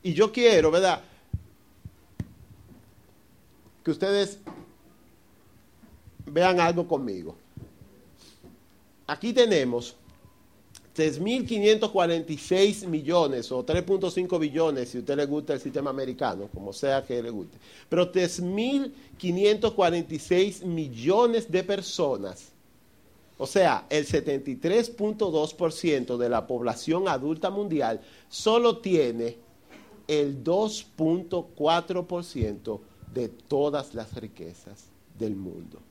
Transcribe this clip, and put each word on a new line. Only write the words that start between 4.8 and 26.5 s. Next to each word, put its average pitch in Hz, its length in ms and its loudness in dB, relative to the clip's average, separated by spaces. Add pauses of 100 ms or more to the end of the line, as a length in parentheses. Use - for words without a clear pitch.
vean 175 340 2
algo 170 260 2
conmigo. 107 500 -6 (1700)
Aquí 202 240 -4
tenemos 143 640 2 (960)
tres 156 260 0
mil 226 260 0
quinientos 214 460 4
cuarenta 165 420 0
y 135 60 -6
seis 202 480 2
millones 151 640 0
o 127 140 -4
tres 170 180 0
punto 185 300 0
cinco 180 260 -2
billones, 147 520 0
si 127 80 -8
a - 20 -4
usted 139 160 -2
le 147 100 0
gusta 147 280 -2
el 131 60 -4
sistema 139 300 -4
americano, 127 640 -4
como 98 180 -10
sea 135 320 0
que 123 160 -2
le 117 100 -6
guste. 101 280 -10 (300)
Pero 175 220 2
tres 180 300 0
mil 240 540 -2 (240)
quinientos 208 540 2
cuarenta 170 420 2
y - 60 -6
seis 185 420 0
millones 175 880 0
de 180 140 0
personas, 143 880 -4 (840)
o 135 100 -4
sea, 165 440 4
el 147 160 2
setenta 143 420 -2
y 127 80 -6
tres 226 320 0
punto 208 420 -2
dos 156 220 0
por 165 200 -2
ciento 127 440 0
de 120 120 0
la 117 180 0
población 127 640 -2